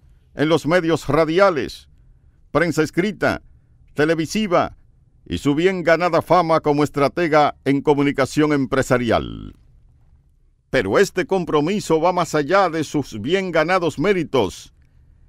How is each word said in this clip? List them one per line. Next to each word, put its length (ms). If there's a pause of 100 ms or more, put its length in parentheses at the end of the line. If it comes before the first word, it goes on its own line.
(340)
en 160
los 160
medios 420
radiales, 800 (640)
prensa 300
escrita, 640 (500)
televisiva 840 (480)
y 140
su 160
bien 300
ganada 400
fama 380
como 220
estratega 800
en 180
comunicación 720
empresarial. 1000 (1160)
Pero 260
este 300
compromiso 760
va 100
más 220
allá 360
de 140
sus 380
bien 300
ganados 480
méritos. 760 (560)